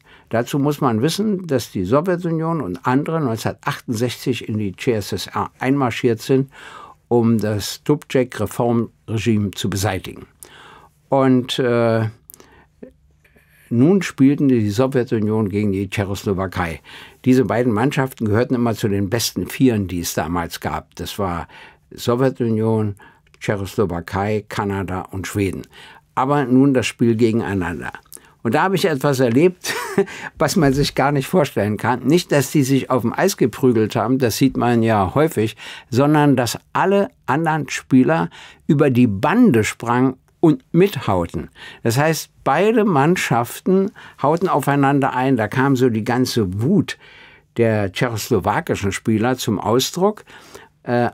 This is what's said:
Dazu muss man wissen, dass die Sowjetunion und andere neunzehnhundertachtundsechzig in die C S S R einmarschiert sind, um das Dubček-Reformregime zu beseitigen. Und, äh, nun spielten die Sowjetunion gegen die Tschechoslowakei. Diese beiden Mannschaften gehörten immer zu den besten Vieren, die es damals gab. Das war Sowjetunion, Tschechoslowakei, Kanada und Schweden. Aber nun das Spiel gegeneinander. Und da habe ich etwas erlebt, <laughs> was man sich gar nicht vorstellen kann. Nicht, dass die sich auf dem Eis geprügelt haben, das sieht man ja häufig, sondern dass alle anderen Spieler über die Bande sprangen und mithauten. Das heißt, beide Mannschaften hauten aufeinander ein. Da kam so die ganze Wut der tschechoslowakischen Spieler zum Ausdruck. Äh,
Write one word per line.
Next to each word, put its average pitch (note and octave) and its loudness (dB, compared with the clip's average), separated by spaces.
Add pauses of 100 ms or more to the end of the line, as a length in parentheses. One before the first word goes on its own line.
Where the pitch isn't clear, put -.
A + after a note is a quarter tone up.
(300)
Dazu A#2+ -2
muss C#3+ 0
man A2+ 0
wissen, F#3 -2
dass C3+ -2
die G2+ -4
Sowjetunion E3 -2
und F2+ -8
andere D3+ 0
neunzehnhundertachtundsechzig A#2+ -4
in A2 -4
die G#2 -4
C A#2+ -2
S G#2+ -4
S - -6
R - -6
einmarschiert B2+ 0
sind, C3+ 0 (600)
um A#2 4
das G#2 -4
Dubček-Reformregime A#2 -2
zu - -6
beseitigen. F#2+ -4 (840)
Und, C3 2
äh, A#2 2 (1600)
nun D3+ 4
spielten C#3 2
die A2+ 2
Sowjetunion A2 0
gegen G2+ 0
die F#2+ -2
Tschechoslowakei. F#2+ -4 (420)
Diese B2+ 4
beiden A#2 0
Mannschaften C3 -2
gehörten A2+ 0
immer A#2 0
zu A2+ -2
den G2 -2
besten G#2 -4
Vieren, A2 0
die F2 -6
es - -8
damals E2+ -4
gab. D#2 -8
Das - -12
war F2 -6 (440)
Sowjetunion, A2+ 0 (440)
Tschechoslowakei, G2+ -4
Kanada G2 -4
und F#2 -10
Schweden. F#2 -4 (520)
Aber C#3+ 0
nun C3 4
das A#2+ 0
Spiel A#2 0
gegeneinander. F#2+ -2 (500)
Und A2+ 0
da D3+ 2
habe F#3+ 0
ich E3 0
etwas C#3+ 0
erlebt, C3+ 2 (220)
<laughs> G4 2 (320)
was D3 0
man C#3 4
sich C#3+ 0
gar C#3+ 2
nicht C3+ 0
vorstellen G#2+ 0
kann. B2 -2
Nicht, E3+ 2
dass - 0
die D3+ 2
sich B2+ 0
auf B2+ 0
dem A#2 -2
Eis F3+ 0
geprügelt A2 2
haben, B2 0
das A#2+ 0
sieht C3 2
man A#2+ 2
ja G#2 2
häufig, C3 0 (340)
sondern D3 4
dass A#2 0 (160)
alle F#3+ 0 (180)
anderen D#3 -2
Spieler D3+ 2 (380)
über D3 4
die B2 4
Bande C#3+ 4
sprangen B2 -2 (300)
und - 2 (100)
mithauten. A2 0 (340)
Das A#2 0
heißt, D3+ 0 (160)
beide G3+ 2
Mannschaften F3+ 0 (300)
hauten E3 2
aufeinander C#3 2
ein. C3 0
Da A2 0
kam C3+ 0
so B2+ 2
die A2 -2
ganze A#2 -2
Wut F3 0 (600)
der G#2+ 0
tschechoslowakischen G#2 -2
Spieler A#2 0
zum G#2 -4
Ausdruck. E3+ -2 (600)
Äh, A#2+ -2